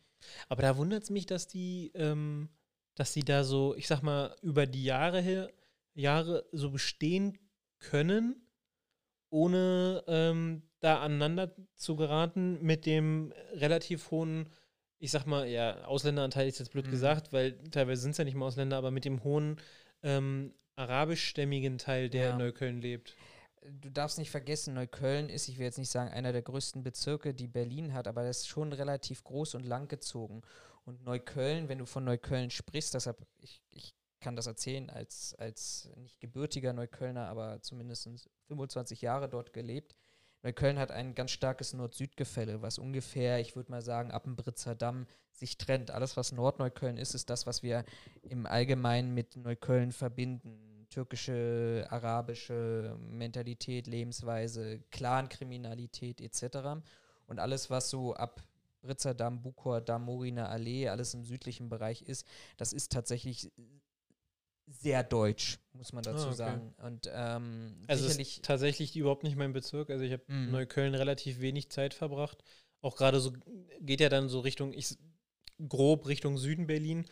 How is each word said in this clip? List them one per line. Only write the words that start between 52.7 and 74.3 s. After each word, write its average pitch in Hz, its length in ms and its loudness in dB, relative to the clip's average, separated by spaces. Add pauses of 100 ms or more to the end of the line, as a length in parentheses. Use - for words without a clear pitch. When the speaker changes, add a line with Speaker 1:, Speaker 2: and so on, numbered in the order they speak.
Speaker 2:
Mentalität, 120 840 -6
Lebensweise, 117 920 -4 (100)
Clankriminalität 123 1300 -4
et 113 140 -12
cetera. 143 480 -4 (440)
Und - 140 -8
alles, 127 300 -2
was 127 180 0
so 127 260 -2
ab - 280 -6 (400)
Britzer 131 320 -2
Damm, 120 280 -2
Buchor 127 380 -2
Damm, 117 240 -2
Moriner 123 460 -4
Allee, 117 380 -2
alles 117 260 -2
im 120 100 -8
südlichen 120 460 -8
Bereich 113 320 -4
ist, - 240 -10 (320)
das 113 160 -4
ist - 180 -4
tatsächlich 120 580 -4 (1160)
sehr 135 360 2
deutsch, 110 560 2 (140)
muss 123 200 -16
man 117 120 -6
dazu 120 160 -2
Speaker 1:
Ah, 147 80 0
okay. 123 80 -2
Speaker 2:
sagen. 117 460 -4
Und, 120 300 -8
ähm, 117 760 -6
Speaker 1:
Also 135 180 4
es 143 80 4
ist - 0 -
Speaker 2:
sicherlich 143 300 -2
Speaker 1:
tatsächlich 143 540 2
überhaupt 143 260 4
nicht 147 140 0
mein 139 160 0
Bezirk. 147 380 -4
Also 131 140 0
ich 127 80 0
hab 127 160 -6
Speaker 2:
Mhm. 135 180 0
Speaker 1:
in 120 60 -2
Neukölln 135 420 2
relativ 135 460 0
wenig 135 300 -2
Zeit 139 220 0
verbracht. 147 500 -4 (380)
Auch - 160 -2
gerade 135 240 8
so, 127 120 0 (480)
geht 139 200 2
ja 151 80 12
dann 135 200 6
so 127 120 0